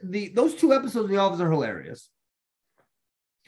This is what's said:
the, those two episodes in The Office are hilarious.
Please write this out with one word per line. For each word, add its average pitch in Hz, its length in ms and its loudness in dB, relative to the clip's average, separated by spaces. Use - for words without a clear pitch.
the, 196 280 -6
those 285 240 2
two 285 200 4
episodes 233 340 -2
in 196 60 0
The 196 60 2
Office 180 200 0
are 165 100 2
hilarious. 117 600 -4